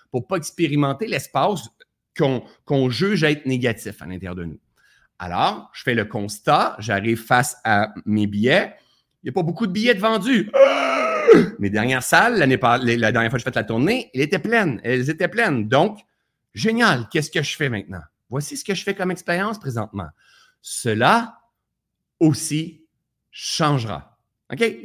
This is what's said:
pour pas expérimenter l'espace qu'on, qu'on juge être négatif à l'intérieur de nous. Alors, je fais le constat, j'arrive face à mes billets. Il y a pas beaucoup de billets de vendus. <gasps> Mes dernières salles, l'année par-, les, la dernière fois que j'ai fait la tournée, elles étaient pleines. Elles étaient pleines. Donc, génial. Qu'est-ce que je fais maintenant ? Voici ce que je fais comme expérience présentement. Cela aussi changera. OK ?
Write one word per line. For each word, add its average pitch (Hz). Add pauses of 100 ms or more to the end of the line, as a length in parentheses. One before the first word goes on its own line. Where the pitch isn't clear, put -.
pour 123
pas 190
expérimenter 147
l'espace 156 (480)
qu'on, 135 (220)
qu'on 135
juge 165
être 151
négatif 123
à 73
l'intérieur 90
de 87
nous. 76 (600)
Alors, 92
je -
fais 127
le 110
constat, 120
j'arrive 110
face 127
à 107 (120)
mes 104
billets. 110 (500)
Il -
y -
a 135
pas 185
beaucoup 175
de 180
billets 220
de 185
vendus. 220
<gasps> 554 (1000)
Mes 101
dernières 120
salles, 214
l'année 131
par-, 120
les, 120
la 113
dernière 113
fois 135
que 113
j'ai 131
fait -
la 113
tournée, 156
elles 127
étaient 160
pleines. 196
Elles 127
étaient 160
pleines. 156
Donc, 160 (540)
génial. 185
Qu'est-ce 151
que 160
je -
fais 147
maintenant ? 98 (300)
Voici 147
ce -
que 196
je 185
fais 196
comme 185
expérience 190
présentement. 110 (540)
Cela 135 (840)
aussi 156 (440)
changera. 117 (360)
OK ? 135 (240)